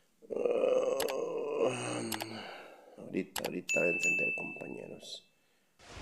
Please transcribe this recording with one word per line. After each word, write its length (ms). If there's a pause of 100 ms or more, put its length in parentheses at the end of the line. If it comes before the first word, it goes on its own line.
(340)
Ah, 1800 (840)
ahorita, 480
ahorita 360
va 40
a 60
encender, 440
compañeros. 960 (720)